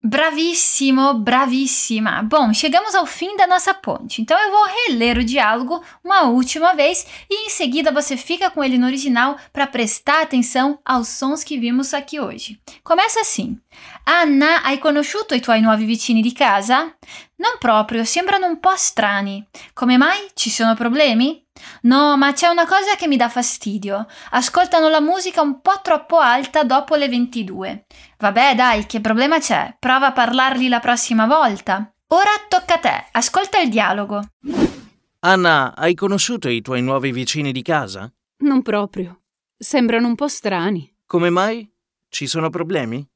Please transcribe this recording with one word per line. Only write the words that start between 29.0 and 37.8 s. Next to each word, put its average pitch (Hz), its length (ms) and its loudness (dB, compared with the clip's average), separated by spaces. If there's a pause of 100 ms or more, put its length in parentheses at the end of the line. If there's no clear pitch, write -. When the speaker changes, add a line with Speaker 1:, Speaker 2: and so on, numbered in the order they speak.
Speaker 1:
problema 247 400 0
c'è? 196 360 -2
Prova 262 300 0
a 254 60 2
parlargli 254 560 0
la 240 100 2
prossima 240 480 0
volta. 214 680 0 (160)
Ora 392 220 4 (180)
tocca 359 260 0
a 330 40 0
te, 220 320 -2
ascolta 392 480 0
il 302 120 2
dialogo. 208 520 -2 (1000)
Speaker 2:
Anna, 170 540 2
hai 175 220 0
conosciuto 196 520 -2
i 117 140 -2
tuoi 127 180 -4
nuovi 131 300 -2
vicini 135 400 -4
di 131 120 -6
casa? 110 460 -4 (340)